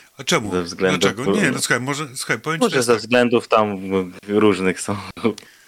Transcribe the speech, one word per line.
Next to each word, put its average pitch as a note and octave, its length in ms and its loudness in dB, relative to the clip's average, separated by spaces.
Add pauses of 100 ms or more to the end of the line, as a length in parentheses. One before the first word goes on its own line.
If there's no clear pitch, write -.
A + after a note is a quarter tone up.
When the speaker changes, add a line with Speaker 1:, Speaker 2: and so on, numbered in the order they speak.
(180)
Speaker 1:
A C3+ 60 -14
czemu? B2 280 -2
Speaker 2:
Ze F2+ 120 -2
względu F#2 360 -2
Speaker 1:
Dlaczego? G2 360 -2
Speaker 2:
na G#3+ 60 2
Speaker 1:
Nie, D3+ 100 2
no C3 80 -4
słuchaj, B2+ 200 -2
może, C#3 360 -6
słuchaj, C3 240 -6
powiem D#3 200 -6
ci, B3+ 40 2
Speaker 2:
Może A3 100 0
Speaker 1:
że C#3 40 2
jest A#2+ 100 0
Speaker 2:
ze A#2+ 60 6
Speaker 1:
tak. G#2+ 80 2
Speaker 2:
względów A#2+ 460 4
tam G#2 320 2 (480)
różnych G2+ 540 2
są G2+ 160 -4 (720)